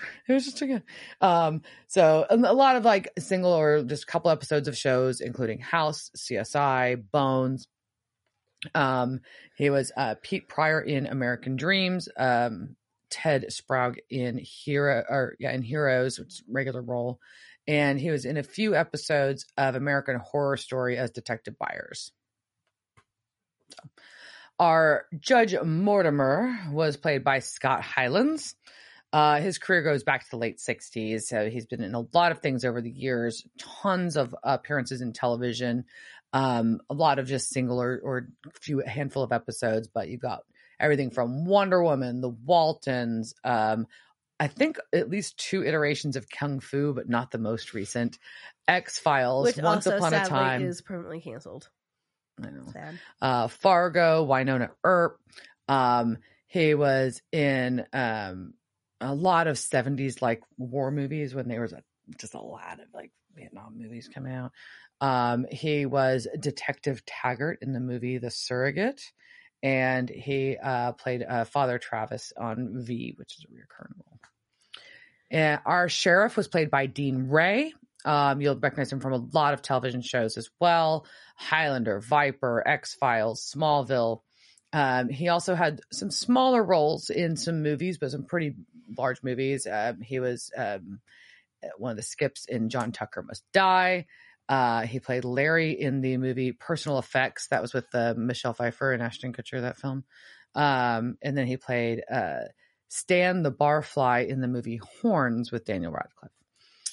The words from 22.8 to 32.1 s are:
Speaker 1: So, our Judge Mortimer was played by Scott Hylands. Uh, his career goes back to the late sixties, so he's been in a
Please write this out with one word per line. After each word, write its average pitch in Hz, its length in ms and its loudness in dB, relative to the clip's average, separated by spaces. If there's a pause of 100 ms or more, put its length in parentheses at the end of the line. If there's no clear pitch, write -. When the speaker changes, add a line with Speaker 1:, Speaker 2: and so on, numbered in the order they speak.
Speaker 1:
So, - 200 -20 (680)
our 160 460 6 (120)
Judge 220 420 4
Mortimer 170 960 2 (140)
was 151 260 0
played 139 280 0
by 135 160 4
Scott - 420 -2
Hylands. 208 720 0 (580)
Uh, 151 280 6
his 170 180 -2
career 180 240 2
goes 143 220 2
back 135 180 2
to - 80 -20
the 123 80 -8
late 113 200 -4
sixties, 110 680 -6
so 110 220 -2
he's 117 160 -8
been 117 160 -8
in 101 120 -6
a 117 200 -6